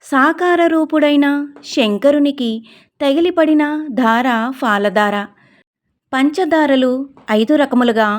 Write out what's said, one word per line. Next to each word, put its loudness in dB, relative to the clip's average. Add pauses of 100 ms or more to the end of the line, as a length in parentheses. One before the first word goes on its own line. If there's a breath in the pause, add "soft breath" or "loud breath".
సాకార 0
రూపుడైన 2 (360)
శంకరునికి 0 (500 loud breath)
తగిలిపడిన 2 (280)
ధార 0 (240)
ఫాలధార. 0 (960 soft breath)
పంచదారలు 0 (400)
ఐదు 2
రకములుగా 0 (120)